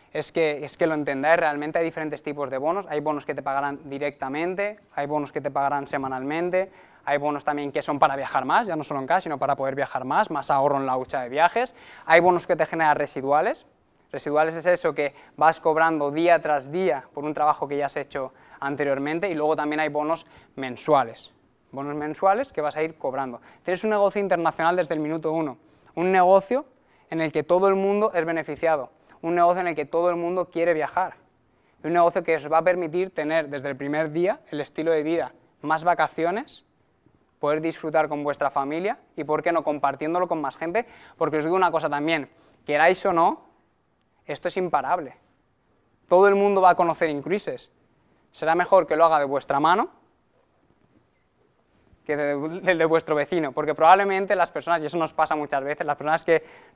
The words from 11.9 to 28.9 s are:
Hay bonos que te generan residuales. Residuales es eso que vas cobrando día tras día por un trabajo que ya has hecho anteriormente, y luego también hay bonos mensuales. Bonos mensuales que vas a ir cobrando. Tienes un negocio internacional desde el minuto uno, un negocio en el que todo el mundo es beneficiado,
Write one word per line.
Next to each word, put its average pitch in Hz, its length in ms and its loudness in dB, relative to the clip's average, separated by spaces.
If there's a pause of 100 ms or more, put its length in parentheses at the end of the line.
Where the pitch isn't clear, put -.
Hay 165 160 6
bonos 175 260 2
que 175 80 2
te 156 100 0
generan 156 300 2
residuales. 147 680 -2 (480)
Residuales 151 420 -2
es 160 100 -6
eso 170 300 2
que 143 180 -2 (220)
vas 160 240 4
cobrando 160 520 2
día 165 280 4
tras 147 320 -4
día 160 320 -2 (100)
por 143 120 -8
un 151 80 -4
trabajo 147 340 0
que 143 80 -6
ya 143 120 -2
has - 100 -8
hecho 135 340 -8 (280)
anteriormente, 143 680 -2
y 165 60 -4
luego 151 200 2
también 151 240 -2
hay 156 100 0
bonos 151 360 -2 (300)
mensuales. 131 760 -2 (400)
Bonos 143 240 -10
mensuales 190 560 0
que - 80 -10
vas 147 160 -4
a 156 60 -4
ir 165 140 -4
cobrando. 131 440 -6 (240)
Tienes 180 200 -4
un 220 80 0
negocio 202 280 2
internacional 170 560 0
desde 170 200 0
el 156 40 -4
minuto 156 320 -4
uno, 156 280 -4 (340)
un 180 180 0
negocio 190 540 4 (460)
en 165 100 -2
el 156 100 -2
que 151 120 -2
todo 185 240 4
el 196 80 4
mundo 202 400 0
es 165 100 0
beneficiado, 160 640 -2 (320)